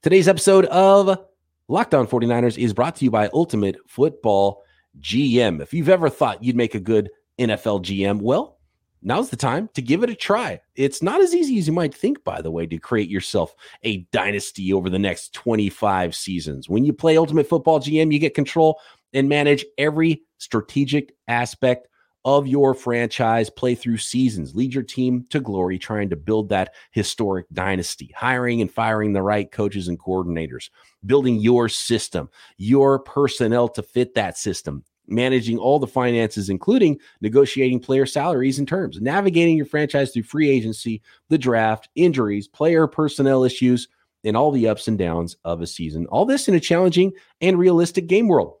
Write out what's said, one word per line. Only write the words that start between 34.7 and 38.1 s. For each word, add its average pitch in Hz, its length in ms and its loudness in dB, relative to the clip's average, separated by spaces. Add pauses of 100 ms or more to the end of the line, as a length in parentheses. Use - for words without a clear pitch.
managing 117 540 -2
all 131 180 2
the 135 80 -2
finances, 113 640 -2
including 175 500 2 (220)
negotiating 127 580 2
player 131 280 0
salaries 139 500 -2